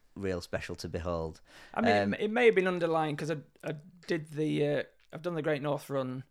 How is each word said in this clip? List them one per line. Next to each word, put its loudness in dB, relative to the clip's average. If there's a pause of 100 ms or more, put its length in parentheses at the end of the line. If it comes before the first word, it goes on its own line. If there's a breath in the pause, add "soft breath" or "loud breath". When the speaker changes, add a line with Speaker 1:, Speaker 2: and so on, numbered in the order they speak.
(160)
Speaker 1:
real -2
special -6
to -8
behold. -2 (340 loud breath)
Speaker 2:
I -2
mean, 4
it 6
Speaker 1:
Um, 2
Speaker 2:
m-, -4
it 0
may 2
have 8
been 4
underlying, 2
'cause -4
I, -4 (260)
I -4 (320)
did -2
the, 2
uh, 0 (300)
I've -10
done -4
the -2
Great 0
North -2
Run -2